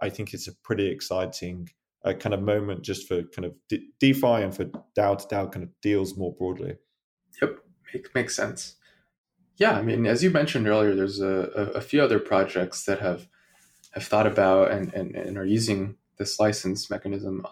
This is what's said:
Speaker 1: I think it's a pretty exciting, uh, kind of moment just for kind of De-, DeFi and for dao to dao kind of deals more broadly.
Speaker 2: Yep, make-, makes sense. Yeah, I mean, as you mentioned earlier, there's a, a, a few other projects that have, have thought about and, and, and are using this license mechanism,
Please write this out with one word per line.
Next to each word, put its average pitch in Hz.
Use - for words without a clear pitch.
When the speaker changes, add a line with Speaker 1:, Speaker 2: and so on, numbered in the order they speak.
Speaker 1:
I 101
think 101
it's 95
a 95
pretty 101
exciting, 90
uh, 95
kind 104
of 95
moment 101
just 98
for 87
kind 90
of 85
De-, -
DeFi 135
and 95
for -
dao 101
to -
dao 98
kind 92
of 85
deals 98
more 90
broadly. 90
Speaker 2:
Yep, -
make-, -
makes 120
sense. -
Yeah, 202
I 104
mean, 113
as 120
you 185
mentioned 147
earlier, 104
there's 95
a, 95
a, 104
a -
few 147
other 123
projects 95
that 98
have, -
have -
thought 107
about 95
and, 95
and, 92
and 92
are 95
using 104
this -
license 101
mechanism, 98